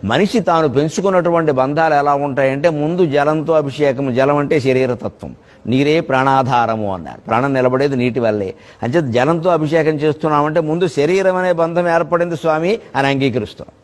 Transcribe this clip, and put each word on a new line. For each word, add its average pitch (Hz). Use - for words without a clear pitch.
మనిషి 165
తాను 165
పెంచుకున్నటువంటి 165
బంధాలు 147
ఎలా 143
ఉంటాయంటే, 139
ముందు 160
జలంతో 151
అభిషేకం. 139
జలం 135
అంటే 143
శరీరతత్వం, 123
నీరే 139
ప్రాణాధారము 127
అన్నారు. 76
ప్రాణం 123
నిలబడేది 131
నీటి 123
వల్లే. 107
అంచేత 139
జలంతో 160
అభిషేకం 156
చేస్తున్నామంటే 151
ముందు 165
శరీరం 185
అనే 180
బంధం 165
ఏర్పడింది 170
స్వామి 160
అని 139
అంగీకరిస్తున్నాం. 131